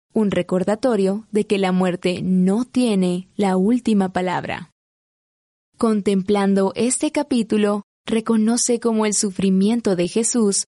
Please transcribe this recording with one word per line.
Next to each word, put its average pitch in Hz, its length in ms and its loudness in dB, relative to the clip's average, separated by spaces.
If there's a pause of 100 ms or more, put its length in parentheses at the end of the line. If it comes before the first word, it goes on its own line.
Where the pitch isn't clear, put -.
(120)
un 208 180 0
recordatorio 196 1000 -2
de 208 160 0
que 202 120 0
la 190 120 0
muerte 180 520 0
no 185 420 2
tiene 185 720 0
la 190 200 0
última 202 560 2
palabra. 180 580 -6 (1040)
Contemplando 196 1000 2
este 262 380 -2
capítulo, 214 720 0 (220)
reconoce 226 760 0
cómo 220 260 0
el 208 80 -2
sufrimiento 196 800 0
de 175 140 0
Jesús 220 600 0